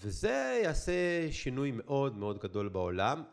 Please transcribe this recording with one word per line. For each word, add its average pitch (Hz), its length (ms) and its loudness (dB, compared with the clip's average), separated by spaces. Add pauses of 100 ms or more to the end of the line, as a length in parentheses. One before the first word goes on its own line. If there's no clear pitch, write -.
וזה 247 600 0
יעשה 170 280 0 (380)
שינוי 139 400 -2
מאוד 135 460 0
מאוד 101 220 -2
גדול 101 300 -2
בעולם, 95 540 0 (100)